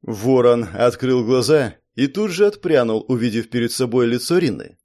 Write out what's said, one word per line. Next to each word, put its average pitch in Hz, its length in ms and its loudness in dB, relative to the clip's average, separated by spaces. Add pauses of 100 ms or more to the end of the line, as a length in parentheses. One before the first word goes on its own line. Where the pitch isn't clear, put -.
Ворон 120 720 2
открыл 123 500 0
глаза 127 520 0 (180)
и 139 140 0
тут 202 220 -4
же 190 160 2
отпрянул, 127 640 0
увидев 117 400 -2
перед 120 240 -2
собой 123 340 0
лицо 123 320 0
Ринны. 139 460 -4